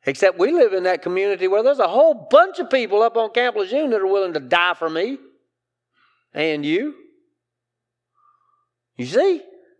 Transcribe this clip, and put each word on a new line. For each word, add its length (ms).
Except 340
we 120
live 220
in 100
that 180
community 460
where 160
there's 160
a 80
whole 420
bunch 300
of 100
people 340
up 120
on 160
Camp 240
Lejeune 360
that 100
are 60
willing 260
to 60
die 340
for 160
me 280
and 320
you. 300
You 80
see? 380